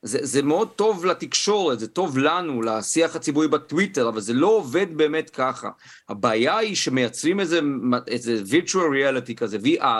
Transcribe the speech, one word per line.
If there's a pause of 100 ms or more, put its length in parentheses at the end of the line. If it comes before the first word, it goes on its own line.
זה,
זה
מאוד
טוב
לתקשורת,
זה
טוב
לנו,
לשיח
הציבורי
בטוויטר,
אבל
זה
לא
עובד
באמת
ככה. (400)
הבעיה
היא
שמייצרים
איזה, (480)
איזה (100)
virtual
reality
כזה,
V
R (140)